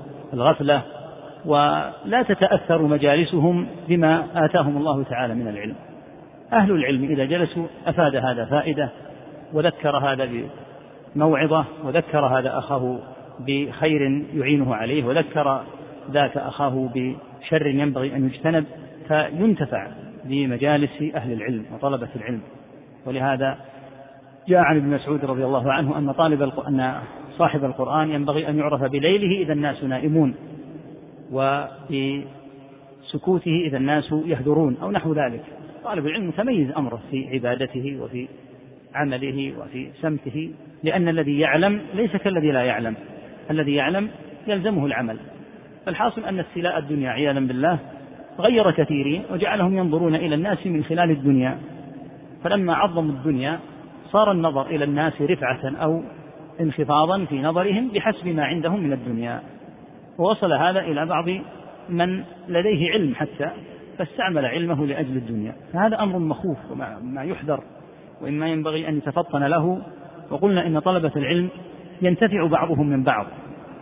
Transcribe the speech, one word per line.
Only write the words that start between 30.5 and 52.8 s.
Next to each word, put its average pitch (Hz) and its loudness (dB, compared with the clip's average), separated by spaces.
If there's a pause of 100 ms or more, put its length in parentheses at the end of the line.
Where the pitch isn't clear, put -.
وبسكوته 139 -2 (1400)
إذا 139 -2
الناس 147 0 (100)
يهدرون 147 2
أو 196 -4
نحو 165 0
ذلك. 151 -2 (400)
طالب 190 -4
العلم 175 -4
متميز 185 0
أمره 120 -4 (100)
في 131 -4
عبادته 127 -2
وفي 123 -8 (640)
عمله 135 -2
وفي 120 -10 (100)
سمته، 156 -4 (320)
لأن 170 2
الذي 147 2
يعلم 165 4 (140)
ليس 208 0
كالذي 170 2
لا 131 4
يعلم، 113 0 (560)
الذي 151 0
يعلم 175 0 (360)
يلزمه 196 0
العمل. 117 -2 (720)
فالحاصل 214 -2
أن 190 -4
استيلاء 175 -2
الدنيا 143 -2
عياذا 139 2
بالله 135 2 (600)
غير 214 6
كثيرين، 147 2 (100)
وجعلهم 190 2
ينظرون 165 2
إلى 151 0
الناس 180 -2
من 160 0
خلال 165 2
الدنيا، 135 4 (840)
فلما 180 2
عظموا 170 2